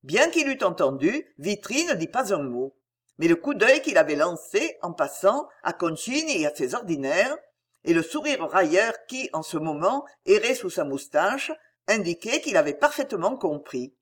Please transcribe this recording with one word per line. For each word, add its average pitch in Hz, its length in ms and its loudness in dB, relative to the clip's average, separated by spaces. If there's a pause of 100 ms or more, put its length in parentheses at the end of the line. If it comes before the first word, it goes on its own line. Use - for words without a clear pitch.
Bien 240 260 2
qu'il 320 200 0
eût 262 160 -2
entendu, 170 720 0
Vitry 208 460 -2
ne 330 100 0
dit 165 140 -4
pas 208 260 -2
un 147 80 -2
mot. 127 340 -6 (420)
Mais 165 100 2
le 170 80 6
coup 269 180 -4
d'œil 254 280 6
qu'il 208 160 2
avait 151 180 4
lancé, 175 680 -2
en 175 100 -6
passant, 220 560 0 (140)
à 165 100 -2
Concini 226 720 -2
et 151 40 0
à 147 60 0
ses 143 220 -4
ordinaires, 180 640 -2 (460)
et 165 100 4
le 165 80 4
sourire 285 460 -4
railleur 190 460 4 (120)
qui, 254 260 -8
en 160 120 -6
ce - 140 -6
moment, 165 460 0 (220)
errait 226 300 4
sous 190 140 -6
sa - 120 -4
moustache, 156 720 -2 (360)
indiquait 208 520 0
qu'il 247 160 -2
avait 147 180 4
parfaitement 240 640 0
compris. 143 640 -6